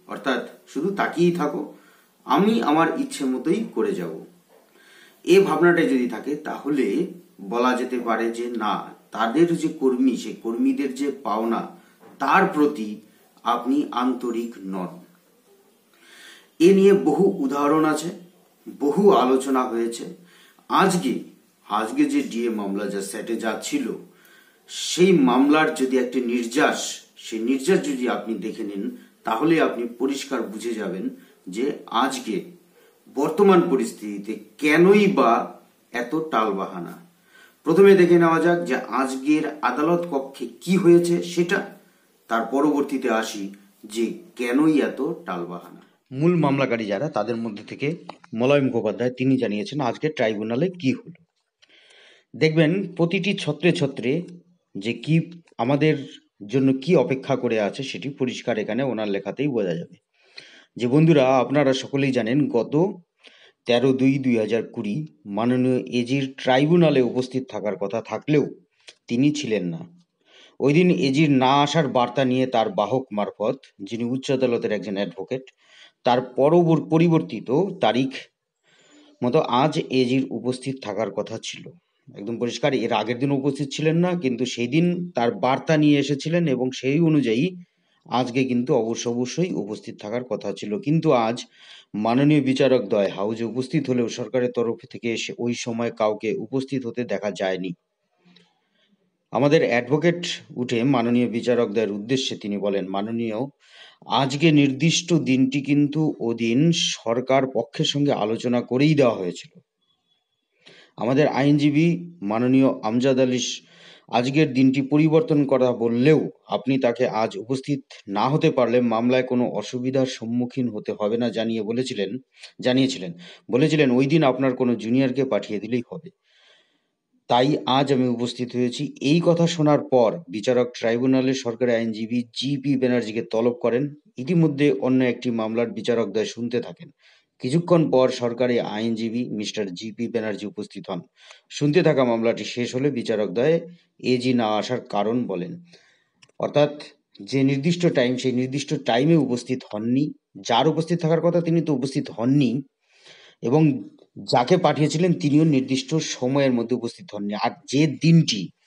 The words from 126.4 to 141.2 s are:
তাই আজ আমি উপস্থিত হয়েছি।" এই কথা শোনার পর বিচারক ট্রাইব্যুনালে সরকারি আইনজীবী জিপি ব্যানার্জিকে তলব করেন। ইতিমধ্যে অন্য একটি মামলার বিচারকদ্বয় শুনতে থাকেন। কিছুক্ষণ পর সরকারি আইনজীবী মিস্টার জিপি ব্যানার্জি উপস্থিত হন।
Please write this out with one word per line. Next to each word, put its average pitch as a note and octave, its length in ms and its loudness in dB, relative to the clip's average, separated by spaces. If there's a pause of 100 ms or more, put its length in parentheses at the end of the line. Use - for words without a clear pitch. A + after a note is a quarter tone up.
তাই C3+ 380 2
আজ C#3 280 2
আমি B2+ 140 2
উপস্থিত B2 480 -4
হয়েছি।" B2 460 -4
এই D#3+ 240 2
কথা E3+ 220 4
শোনার D3 320 2 (120)
পর G#2+ 280 2 (100)
বিচারক A#2+ 440 0
ট্রাইব্যুনালে C3 600 0
সরকারি A#2+ 380 -4
আইনজীবী A2+ 520 -2
জিপি C3+ 540 -4
ব্যানার্জিকে A#2 440 0
তলব A#2 320 0
করেন। B2 400 -2 (240)
ইতিমধ্যে D3 540 2
অন্য C3 320 2
একটি B2 280 -2
মামলার A2+ 400 -2
বিচারকদ্বয় G#2+ 540 -2
শুনতে A#2 360 -6
থাকেন। E2+ 280 -14 (500)
কিছুক্ষণ D#3+ 520 2
পর C3 180 4
সরকারি A#2+ 500 -2
আইনজীবী A2 720 -4
মিস্টার G#2 440 -6
জিপি A2 340 -10
ব্যানার্জি G#2+ 380 -6
উপস্থিত G2+ 440 -12
হন। F#2 120 -6 (480)